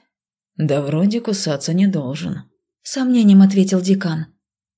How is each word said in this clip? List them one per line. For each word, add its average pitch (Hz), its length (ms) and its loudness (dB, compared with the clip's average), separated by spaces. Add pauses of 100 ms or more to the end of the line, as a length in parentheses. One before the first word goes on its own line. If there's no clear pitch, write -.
(560)
«Да 147 260 -2
вроде 180 380 -2
кусаться 196 520 -6
не 185 140 0
должен», 151 640 -6 (320)
сомнением 233 600 4
ответил 190 380 2
декан. 180 460 -2 (520)